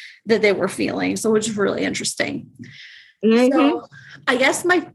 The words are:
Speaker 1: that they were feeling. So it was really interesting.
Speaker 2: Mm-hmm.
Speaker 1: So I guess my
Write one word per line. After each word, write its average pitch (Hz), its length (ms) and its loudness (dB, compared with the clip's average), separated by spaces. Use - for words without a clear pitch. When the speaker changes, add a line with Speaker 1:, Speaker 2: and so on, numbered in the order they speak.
Speaker 1:
that 208 160 2
they 202 100 4
were 185 160 -2
feeling. 190 480 -4
So 214 140 -2
it - 20 2
was 214 240 0
really 196 260 0
interesting. - 680 -6
Speaker 2:
Mm-hmm. 240 340 4
Speaker 1:
So 294 300 0
I 262 80 2
guess 277 300 0
my 359 280 2